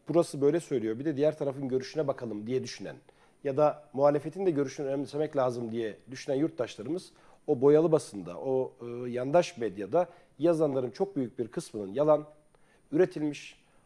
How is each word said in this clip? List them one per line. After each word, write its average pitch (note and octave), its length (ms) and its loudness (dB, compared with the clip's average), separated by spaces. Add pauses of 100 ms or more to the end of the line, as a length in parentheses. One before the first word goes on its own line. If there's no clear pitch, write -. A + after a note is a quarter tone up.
burası D#3 320 2
böyle D3 200 4
söylüyor, A2+ 380 -2
bir C#3 60 -8
de D3+ 120 -2
diğer D3 220 2
tarafın C#3 300 -4
görüşüne C3 380 -2
bakalım G#2+ 400 -6
diye B2 160 -2
düşünen F2 340 -12 (480)
ya C3+ 120 -2
da D3+ 360 2
muhalefetin D3 540 2
de F3+ 40 2
görüşünü C#3+ 360 -2
önemsemek C#3+ 500 -4
lazım B2 360 -2
diye A2+ 240 -4 (140)
düşünen C3+ 260 -4
yurttaşlarımız C#3+ 760 -4 (340)
o C#3 140 2
boyalı D3+ 320 8
basında, F2+ 460 -2
o, C3 420 -2
e, A#2+ 300 -10
yandaş C#3 480 2
medyada A2 500 -2 (300)
yazanların C#3+ 520 2
çok F#3+ 260 -4
büyük B2 220 -4
bir A2+ 100 -4
kısmının G#2 460 -8
yalan, D3+ 320 4 (680)
üretilmiş, D#3 720 -2 (220)